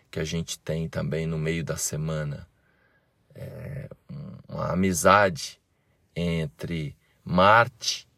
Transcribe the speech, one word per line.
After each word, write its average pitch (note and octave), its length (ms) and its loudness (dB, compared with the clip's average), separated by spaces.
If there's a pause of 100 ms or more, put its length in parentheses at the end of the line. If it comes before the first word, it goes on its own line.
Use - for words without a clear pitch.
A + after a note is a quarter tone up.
que - 100 -8
a D#2+ 40 -2
gente E2 360 -6
tem D#2+ 300 -4
também D#2+ 380 -4
no D#2+ 100 -4
meio D#2+ 260 -2
da C#2+ 140 -6
semana, D#2 680 -6 (880)
é, - 520 -12 (220)
um, - 460 -14
uma D#2+ 160 -4
amizade F#2+ 880 4 (540)
entre E2 840 -4 (260)
Marte G2+ 840 4 (100)